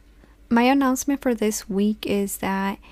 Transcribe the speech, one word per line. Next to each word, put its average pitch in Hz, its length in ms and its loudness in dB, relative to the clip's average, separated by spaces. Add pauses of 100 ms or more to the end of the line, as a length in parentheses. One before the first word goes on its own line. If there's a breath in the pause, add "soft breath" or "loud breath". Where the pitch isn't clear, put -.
(500 soft breath)
My 233 140 4
announcement 269 580 2
for 247 120 0
this 214 360 -2
week 208 360 -2
is 202 320 -2
that 196 420 -4 (120)